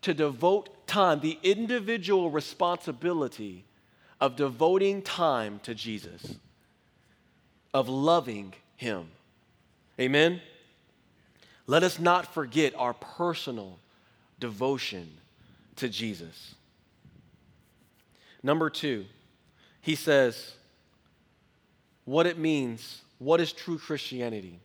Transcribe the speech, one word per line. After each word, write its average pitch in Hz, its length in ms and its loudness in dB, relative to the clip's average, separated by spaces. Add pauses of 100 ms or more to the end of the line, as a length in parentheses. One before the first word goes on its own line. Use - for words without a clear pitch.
to 180 120 -2
devote 156 720 0
time, 180 320 4
the 156 220 -2
individual 202 880 2
responsibility 147 1400 -4 (560)
of 127 140 2
devoting 175 680 2
time 123 600 0
to 120 100 -8
Jesus, 98 640 -10 (1400)
of 131 160 2
loving 131 640 0 (220)
him. 101 320 -6 (920)
Amen? 151 420 2 (1200)
Let 147 160 6
us 180 160 0
not 175 340 4
forget 143 440 0
our 123 180 0
personal 120 880 -6 (600)
devotion 113 680 -4 (680)
to 127 120 -4
Jesus. 95 640 -10 (1900)
Number 151 260 2
two, 123 360 -4 (760)
he 160 140 0
says 139 580 2 (1500)
what 160 240 2
it 170 100 -2
means, 139 640 -2 (160)
what 160 240 4
is 160 100 -2
true 165 280 -8
Christianity 113 840 -8